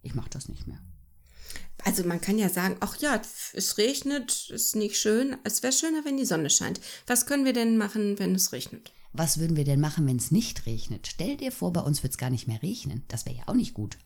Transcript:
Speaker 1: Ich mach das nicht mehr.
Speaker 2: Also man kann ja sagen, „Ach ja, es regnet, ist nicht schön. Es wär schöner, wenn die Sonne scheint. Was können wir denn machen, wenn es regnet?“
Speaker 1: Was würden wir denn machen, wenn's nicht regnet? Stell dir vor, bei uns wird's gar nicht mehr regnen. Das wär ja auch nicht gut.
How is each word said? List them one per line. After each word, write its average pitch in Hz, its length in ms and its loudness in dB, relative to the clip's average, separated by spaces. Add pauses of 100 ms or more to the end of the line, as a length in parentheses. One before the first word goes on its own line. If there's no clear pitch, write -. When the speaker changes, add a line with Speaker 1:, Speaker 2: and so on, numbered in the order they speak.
Speaker 1:
Ich 135 140 -8
mach 214 120 -4
das - 220 -10
nicht - 180 -8
mehr. - 140 -12 (1040)
Speaker 2:
Also 185 200 0
man 175 140 0
kann 208 200 2
ja 196 100 4
sagen, 185 300 0
„Ach - 180 -4
ja, 277 240 2 (320)
es - 240 -2
regnet, 277 720 0
ist - 260 -2
nicht 214 220 0
schön. 240 460 2
Es - 180 -2
wär 254 100 0
schöner, 311 320 0
wenn 277 140 0
die 262 80 0
Sonne 160 240 0
scheint. - 320 2 (240)
Was 247 220 2
können 277 180 2
wir 262 80 4
denn 226 240 4
machen, 208 400 2
wenn 185 160 2
es 185 200 2
regnet?“ - 380 -10 (240)
Speaker 1:
Was 160 220 2
würden 165 180 2
wir 147 80 4
denn 139 160 6
machen, 147 280 4
wenn's 123 240 2
nicht - 340 2
regnet? - 400 -2
Stell 254 320 -4
dir 262 140 -4
vor, 180 200 -2
bei 170 100 2
uns 143 200 2
wird's - 160 -2
gar 127 140 -2
nicht 123 160 -2
mehr 113 160 -2
regnen. 143 460 -4
Das - 180 -6
wär 127 60 -6
ja - 120 -6
auch - 80 -2
nicht - 220 2
gut. 104 300 -6